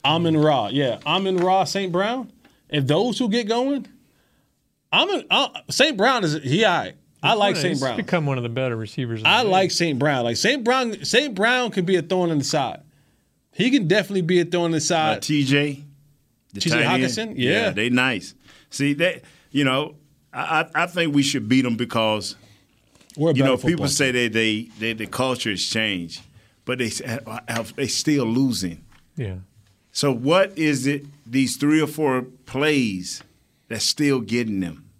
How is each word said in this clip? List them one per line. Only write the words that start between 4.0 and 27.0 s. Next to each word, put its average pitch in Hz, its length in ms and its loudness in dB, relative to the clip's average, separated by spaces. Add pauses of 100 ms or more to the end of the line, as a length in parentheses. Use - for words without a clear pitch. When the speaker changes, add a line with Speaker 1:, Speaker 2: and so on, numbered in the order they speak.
Speaker 1:
Amon, 311 360 0
uh, 240 200 2 (200)
Saint 277 280 2
Brown 233 260 4
is, 151 200 0
he 151 200 2
all 180 160 4
right. 95 160 -8 (260)
I 160 100 2
Speaker 2:
He's 226 80 4
Speaker 1:
like - 0 -
Speaker 2:
one 202 120 4
of, 202 60 -2
Speaker 1:
Saint 170 160 0
Speaker 2:
he's 135 80 -2
Speaker 1:
Brown. 123 160 -2
Speaker 2:
become 170 280 0
one 135 120 0
of 120 60 -4
the 117 60 -4
better 123 260 -2
receivers 113 440 -6
in 110 40 -10
the 147 60 2
Speaker 1:
I 220 120 4
Speaker 2:
league. 208 100 0
Speaker 1:
like 190 200 2
Saint 156 280 -2
Brown. 139 240 0
Like, 117 140 -2
Saint 247 260 0
Brown, 240 400 -2
Saint 247 320 0
Brown 240 360 0
can 180 140 -2
be 185 100 2
a 170 60 2
thorn 175 280 0
in 156 80 0
the 139 60 0
side. 139 380 -2 (680)
He 240 200 0
can 233 160 2
definitely 196 340 2
be 175 180 4
a 165 60 2
thorn 170 220 0
in 165 60 0
the 151 80 0
side. 156 360 0
Speaker 3:
Uh, - 20 -10
T 147 240 0
J, 143 400 0 (680)
the 98 80 -8
Speaker 1:
T 170 80 0
J 120 140 2
Speaker 3:
tight - 20 4
end. 131 180 2
Speaker 1:
Hockenson? 185 320 -4
Yeah. 127 160 2
Speaker 3:
Yeah, 214 200 2
they 113 180 0
nice. 123 460 0 (340)
See, 143 260 -2
that, 165 280 -2 (280)
you 143 120 2
know, 135 320 0 (380)
I, 156 420 -2
I, 165 80 2
I 170 40 -2
think 165 280 -2
we 143 80 6
should 120 260 -2
beat 127 160 4
'em 120 120 0
because, 110 580 -2 (840)
Speaker 1:
We're 156 140 2
a - 20 2
Speaker 3:
you 135 100 4
know, 131 120 4
Speaker 1:
better 123 120 -2
Speaker 3:
people 170 180 0
Speaker 1:
football - 20 0
Speaker 3:
say 135 240 2
Speaker 1:
team. - 20 -2
Speaker 3:
they, 120 140 2
they, 110 420 0 (100)
they, 113 140 -2
the 110 140 -8
culture 123 420 -2
has 92 140 -4
changed, 98 580 -4 (440)
but 127 120 -4
they 120 100 -2
s-, - 120 -6
have, 120 480 -8